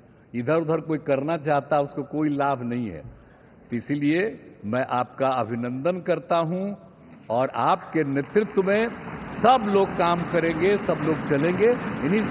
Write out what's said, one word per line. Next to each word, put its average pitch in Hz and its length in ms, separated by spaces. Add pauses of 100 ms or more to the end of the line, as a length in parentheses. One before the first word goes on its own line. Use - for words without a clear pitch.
(360)
इधर-उधर 156 460
कोई 156 160
करना 147 400
चाहता, 143 420
उसको 143 240
कोई 151 260
लाभ 139 340
नहीं 120 260
है। 80 120 (720)
तो 120 40
इसीलिए 147 640 (260)
मैं 123 200
आपका 123 420
अभिनंदन 127 760
करता 165 360
हूं 180 380 (540)
और 127 260
आपके 160 480
नेतृत्व 147 600
में 208 260 (560)
सब 226 280
लोग 196 240
काम 175 240
करेंगे, 165 560
सब 180 260
लोग 151 260
चलेंगे 175 400 (360)
इन्हीं 202 240